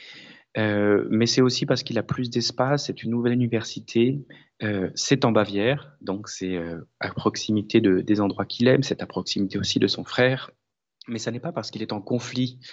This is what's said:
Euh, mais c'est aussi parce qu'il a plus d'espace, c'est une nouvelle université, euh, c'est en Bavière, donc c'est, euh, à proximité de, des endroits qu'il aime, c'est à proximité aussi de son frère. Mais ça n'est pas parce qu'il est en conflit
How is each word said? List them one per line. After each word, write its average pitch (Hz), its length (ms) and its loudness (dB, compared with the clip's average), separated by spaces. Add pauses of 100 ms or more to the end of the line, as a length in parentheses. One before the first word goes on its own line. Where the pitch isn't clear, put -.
(580)
Euh, 104 500 4
mais 110 180 4
c'est 131 140 2
aussi 127 240 4
parce 131 200 0
qu'il 113 140 -4
a 104 40 0
plus 123 280 -4
d'espace, 127 560 0
c'est - 180 -6
une 113 80 -2
nouvelle 120 220 2
université, 120 920 0 (380)
euh, 98 320 -2
c'est - 280 2
en 117 60 4
Bavière, 107 680 0
donc 101 280 -6
c'est, 92 280 -6
euh, 85 240 -6 (180)
à - 140 -6
proximité 107 680 0
de, 92 200 6
des 107 200 2
endroits 101 240 -2
qu'il 120 220 0
aime, 131 160 6
c'est - 180 -4
à 90 60 -8
proximité 95 500 -4
aussi 101 220 -2
de - 80 4
son 95 160 -2
frère. 127 480 0 (580)
Mais 117 100 -6
ça 113 140 -6
n'est 120 80 -8
pas - 100 -8
parce - 220 -8
qu'il 107 100 -8
est 110 100 -6
en 104 80 -6
conflit 123 600 -4 (120)